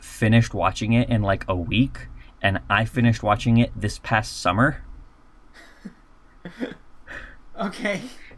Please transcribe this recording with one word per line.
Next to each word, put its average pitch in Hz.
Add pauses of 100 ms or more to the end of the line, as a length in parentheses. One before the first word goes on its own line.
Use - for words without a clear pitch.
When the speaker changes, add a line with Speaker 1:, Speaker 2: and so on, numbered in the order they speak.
Speaker 1:
finished 113
watching 95
it 120
in, 113
like, 98
a 95
week, 104 (340)
and 98 (100)
I 104
finished 117
watching 110
it 117
this 101
past -
summer. 117 (1600)
Speaker 2:
<laughs> 175 (1080)
Okay. 196 (360)